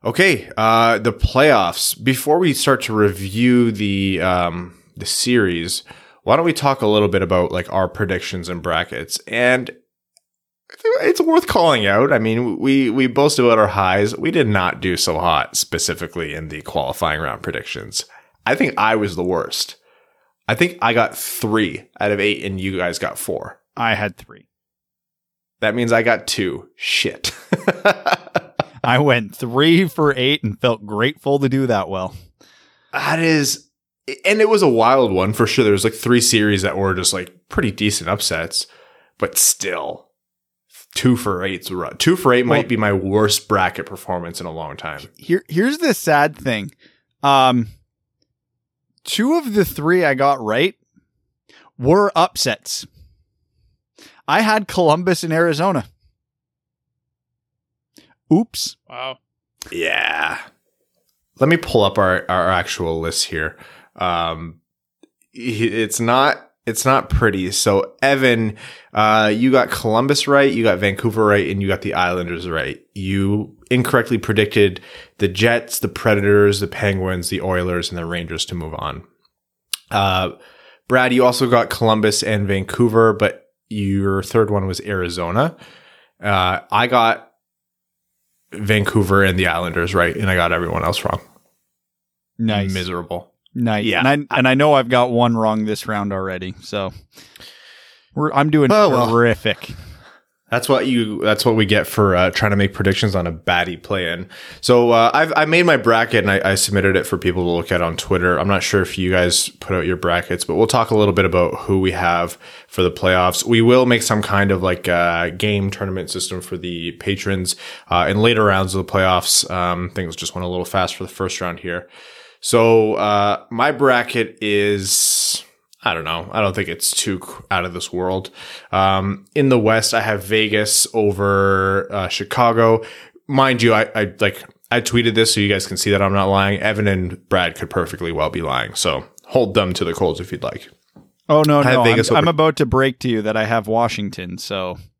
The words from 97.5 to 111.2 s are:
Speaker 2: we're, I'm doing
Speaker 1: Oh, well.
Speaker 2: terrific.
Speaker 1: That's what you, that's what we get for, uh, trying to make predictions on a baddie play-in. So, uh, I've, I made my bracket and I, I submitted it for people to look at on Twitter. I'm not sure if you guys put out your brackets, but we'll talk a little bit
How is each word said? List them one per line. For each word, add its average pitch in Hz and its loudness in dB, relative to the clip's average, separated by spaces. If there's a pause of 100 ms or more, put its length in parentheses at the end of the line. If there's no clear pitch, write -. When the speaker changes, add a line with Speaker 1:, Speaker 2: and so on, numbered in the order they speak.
Speaker 2:
we're, 151 -2
I'm 147 4
doing 147 6
Speaker 1:
Oh, 208 6
well. 120 2
Speaker 2:
terrific. 113 2 (800)
Speaker 1:
That's 117 -2
what 131 2
you, 113 -2
that's 107 0
what 113 4
we 110 2
get 104 2
for, 101 2
uh, 90 4
trying 104 0
to 101 2
make 98 0
predictions 98 0
on 87 -2
a 82 -4
baddie 87 -2
play-in. 90 -6 (320)
So, 120 4
uh, 117 6
I've, 160 2
I 156 2
made 165 2
my 160 4
bracket 113 2
and 98 0
I, 98 2
I 95 2
submitted 98 0
it 90 0
for 92 -4
people 90 -2
to 87 0
look 85 -2
at 87 0
on 82 -4
Twitter. 90 0
I'm 90 -2
not 98 0
sure 98 0
if - -4
you 92 -2
guys 87 0
put - -8
out 82 -2
your 90 0
brackets, 87 -2
but 85 -4
we'll 107 4
talk 113 0
a 113 0
little 104 4
bit 95 2